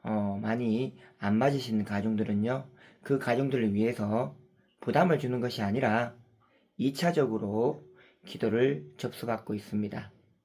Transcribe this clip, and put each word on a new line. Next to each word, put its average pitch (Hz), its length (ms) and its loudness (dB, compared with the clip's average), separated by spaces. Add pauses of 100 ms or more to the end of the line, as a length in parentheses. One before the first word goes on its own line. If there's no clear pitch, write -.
어, 101 380 -2
많이 117 580 0 (200)
안 101 180 2
맞으시는 123 480 2
가정들은요, 107 800 0 (360)
그 139 160 0
가정들을 123 560 0
위해서 113 600 0 (460)
부담을 185 380 4
주는 127 220 -2
것이 117 200 -4
아니라 117 540 0 (640)
이 135 160 0
차적으로 120 920 0 (400)
기도를 131 720 0
접수받고 113 580 -6
있습니다. 104 560 -6 (340)